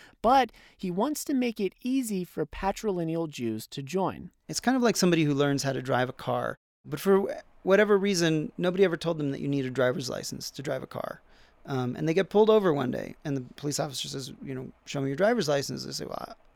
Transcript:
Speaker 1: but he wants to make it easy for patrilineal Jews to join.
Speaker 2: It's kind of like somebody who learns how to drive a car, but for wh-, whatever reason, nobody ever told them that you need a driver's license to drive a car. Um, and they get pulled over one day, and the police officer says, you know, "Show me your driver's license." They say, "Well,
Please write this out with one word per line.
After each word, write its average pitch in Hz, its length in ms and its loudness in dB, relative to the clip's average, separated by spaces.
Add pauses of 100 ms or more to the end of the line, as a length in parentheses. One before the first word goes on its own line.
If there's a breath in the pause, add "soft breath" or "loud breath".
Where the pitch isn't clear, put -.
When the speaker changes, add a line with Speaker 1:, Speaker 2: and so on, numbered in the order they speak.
(220 loud breath)
Speaker 1:
but 247 280 4 (260 loud breath)
he 185 140 -6
wants 233 340 -2
to 294 100 -2
make 247 260 0
it 190 220 -2
easy 233 420 -2
for - 220 -4
patrilineal 170 800 -2
Jews 113 380 -6
to - 160 -10
join. 139 480 -4 (180)
Speaker 2:
It's 156 120 -6
kind 254 180 2
of 240 40 2
like 220 140 4
somebody 170 280 4
who 147 100 2
learns 139 280 2
how 135 120 -2
to 131 80 -4
drive 127 260 0
a 131 60 -10
car, 123 420 -4 (300)
but 143 140 -8
for 196 200 6
wh-, - 460 -8
whatever 202 320 6
reason, 170 580 2
nobody 185 280 2
ever 170 120 4
told 165 220 -2
them 143 120 -2
that 139 100 -6
you 147 80 -2
need 139 180 0
a 131 40 -6
driver's 127 380 0
license - 440 -8
to 139 100 -10
drive - 200 -6
a - 40 -10
car. - 340 -10 (460 soft breath)
Um, 127 300 -4
and 156 100 -4
they 160 60 2
get 175 160 2
pulled 214 220 6
over 196 240 6
one 135 160 0
day, 50 340 -6
and 143 100 -2
the 131 100 -4 (120)
police 143 240 -4
officer 143 260 -6
says, 139 360 -10
you 139 120 -10
know, 131 160 -10 (140)
"Show 139 160 -6
me 135 80 -2
your 139 80 -4
driver's 202 320 2
license." 139 380 -2
They 135 60 -8
say, - 120 -8
"Well, - 320 -10 (200)